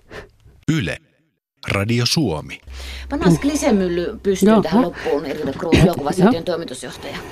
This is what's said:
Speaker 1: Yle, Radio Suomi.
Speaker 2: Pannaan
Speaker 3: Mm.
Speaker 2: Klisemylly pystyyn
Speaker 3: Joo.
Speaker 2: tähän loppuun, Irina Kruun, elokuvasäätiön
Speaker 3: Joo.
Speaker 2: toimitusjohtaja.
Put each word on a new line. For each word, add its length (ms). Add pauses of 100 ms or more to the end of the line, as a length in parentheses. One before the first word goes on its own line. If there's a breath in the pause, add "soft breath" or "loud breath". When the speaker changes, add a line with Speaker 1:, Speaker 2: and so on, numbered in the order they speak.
(720 loud breath)
Speaker 1:
Yle, 260 (680)
Radio 380
Suomi. 540 (500 loud breath)
Speaker 2:
Pannaan 220
Speaker 3:
Mm. 60
Speaker 2:
Klisemylly 840
pystyyn 300
Speaker 3:
Joo. 100
Speaker 2:
tähän 200
loppuun, 440
Irina 260
Kruun, 240
elokuvasäätiön 580
Speaker 3:
Joo. 80 (140)
Speaker 2:
toimitusjohtaja. 600 (160)